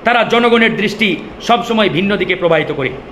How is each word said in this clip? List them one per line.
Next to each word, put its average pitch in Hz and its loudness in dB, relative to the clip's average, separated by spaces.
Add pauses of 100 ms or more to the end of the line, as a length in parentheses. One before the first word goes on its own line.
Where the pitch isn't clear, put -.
তারা 226 2
জনগণের 226 2
দৃষ্টি 196 -2 (260)
সবসময় 226 0
ভিন্ন 196 0
দিকে 185 -2
প্রবাহিত 160 0
করে 131 -2 (220)